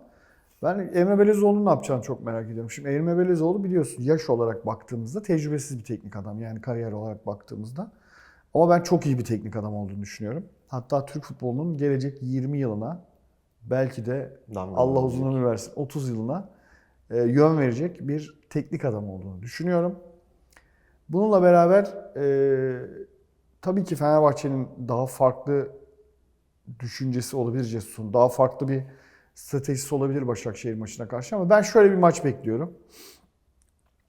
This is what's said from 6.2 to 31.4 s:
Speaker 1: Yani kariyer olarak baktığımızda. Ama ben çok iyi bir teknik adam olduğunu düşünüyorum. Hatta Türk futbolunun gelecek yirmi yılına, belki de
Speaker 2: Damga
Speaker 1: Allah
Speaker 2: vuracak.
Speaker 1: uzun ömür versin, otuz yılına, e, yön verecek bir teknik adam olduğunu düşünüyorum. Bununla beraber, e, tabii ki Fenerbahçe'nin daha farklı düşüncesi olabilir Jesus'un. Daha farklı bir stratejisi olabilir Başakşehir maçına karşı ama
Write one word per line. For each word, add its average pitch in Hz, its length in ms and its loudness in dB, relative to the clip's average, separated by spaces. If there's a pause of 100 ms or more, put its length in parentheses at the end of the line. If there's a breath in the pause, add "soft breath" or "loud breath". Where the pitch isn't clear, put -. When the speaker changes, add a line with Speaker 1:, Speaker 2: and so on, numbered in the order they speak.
Speaker 1:
Yani 110 200 -10
kariyer 117 320 -6
olarak 107 340 -10
baktığımızda. 110 680 -10 (640 soft breath)
Ama 170 160 6
ben 175 100 6
çok 175 260 0
iyi 135 120 2
bir 120 60 -4
teknik 113 320 -4
adam 104 180 -6
olduğunu 101 280 -8
düşünüyorum. 110 420 -8 (240)
Hatta 135 360 -4
Türk 147 200 -12
futbolunun 135 520 -6
gelecek 139 460 -2
yirmi 131 360 -4
yılına, 123 420 -4 (640)
belki 123 440 -2
de 131 320 -6 (160)
Speaker 2:
Damga 95 260 -4
Speaker 1:
Allah 131 200 4
Speaker 2:
vuracak. 127 200 -2
Speaker 1:
uzun 135 120 0
ömür 131 140 0
versin, 113 300 -2
otuz 139 320 -6
yılına, 123 400 -6 (640 soft breath)
e, 117 100 -2
yön 147 380 6
verecek 135 500 -2
bir 151 420 -8
teknik 147 340 -6
adam 104 260 -4
olduğunu 95 320 -14
düşünüyorum. 175 560 -2 (1120)
Bununla 196 340 4
beraber, 180 520 6 (220)
e, 135 680 2 (760)
tabii 185 220 0
ki 165 120 -4
Fenerbahçe'nin 143 720 2 (200)
daha 123 180 0
farklı 131 600 0 (1120)
düşüncesi 123 560 -6
olabilir 123 280 -2
Jesus'un. 110 500 -8
Daha 123 140 8
farklı 131 400 2
bir 135 140 -2 (520 soft breath)
stratejisi 135 600 -6
olabilir 135 340 -2
Başakşehir 113 460 -6
maçına 110 340 -10
karşı 127 280 -8
ama 180 140 2